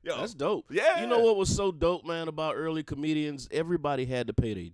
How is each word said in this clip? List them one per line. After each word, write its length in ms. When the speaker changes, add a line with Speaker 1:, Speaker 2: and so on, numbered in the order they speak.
Speaker 1:
Yo. 120
Speaker 2:
That's 180
dope. 360
Speaker 1:
Yeah. 300
Speaker 2:
You 80
know 100
what 180
was 180
so 180
dope, 340
man, 220
about 260
early 300
comedians? 680
Everybody 560
had 220
to 40
pay 220
their 200